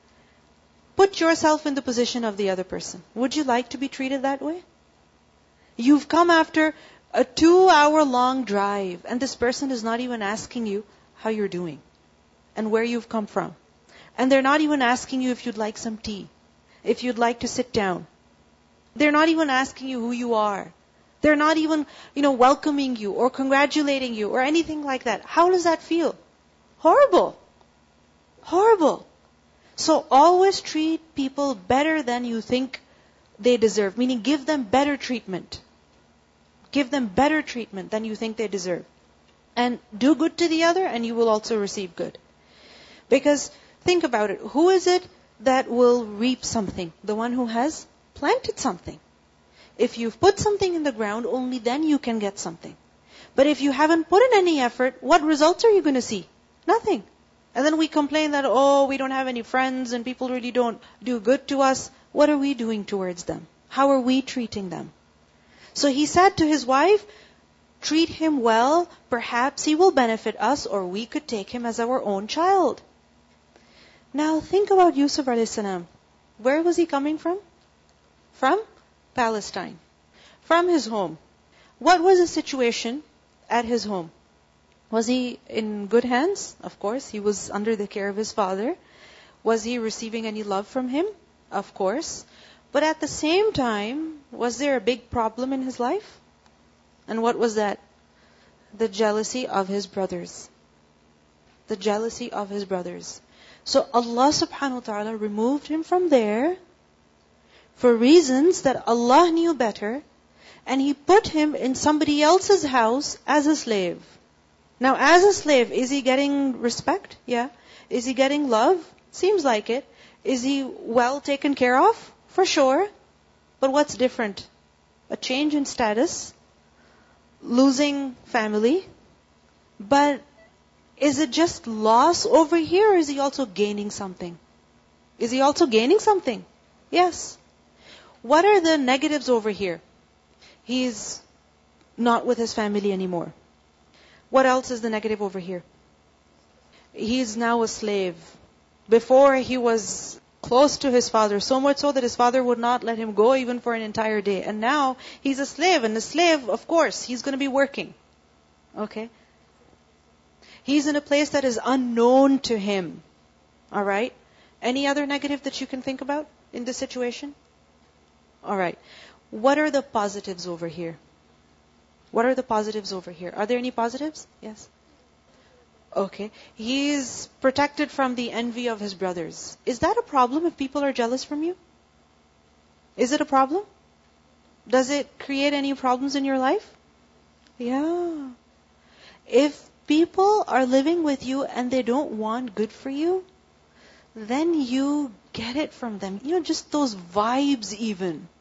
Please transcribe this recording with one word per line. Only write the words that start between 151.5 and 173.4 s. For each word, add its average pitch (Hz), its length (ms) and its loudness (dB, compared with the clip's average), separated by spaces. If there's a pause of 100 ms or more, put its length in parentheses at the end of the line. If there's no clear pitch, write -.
much 277 200 2
so 285 120 0
that 262 100 0
his 240 140 -4
father 247 260 2
would 247 160 0
not 240 260 -2
let 226 140 -4
him 220 160 -6
go 220 220 4
even 247 240 -4
for 233 140 -4
an 226 80 -6
entire 214 400 -2
day. 196 220 -2
And 214 180 -8
now, 262 340 0 (260)
he's 269 180 -2
a 277 60 -4
slave, 320 380 0
and 220 140 -2
a 220 40 -4
slave, 302 460 0
of - 180 -4
course, 302 380 0
he's 240 200 -10
gonna 277 140 -4
be 277 120 -2
working. 269 440 -2 (840)
Okay? 214 320 -8 (1500)
He's 285 240 0
in 294 80 0
a 294 60 -2
place 294 300 0
that 285 120 0
is 240 200 -2
unknown 254 760 4
to 226 180 -2
him. 190 460 -4 (680)
All 202 120 -4
right? 202 300 -2 (480)
Any 269 260 -2
other 285 180 0
negative 277 380 -6
that - 160 -8
you 269 80 -8
can 262 140 -10
think 262 180 -8
about 285 280 -6 (260)
in 240 100 -10
this 247 140 -8
situation? 254 580 -8 (1080)
All 202 100 -4
right. 180 220 -4 (520)
What 254 280 0
are 302 140 0
the 277 100 0
positives 196 640 -6
over 170 200 -8
here? 165 300 -10 (1120)
What 226 140 0
are 254 100 2
the 254 80 -4
positives 214 480 -4
over 180 180 -10
here? 175 240 -14
Are 208 120 -4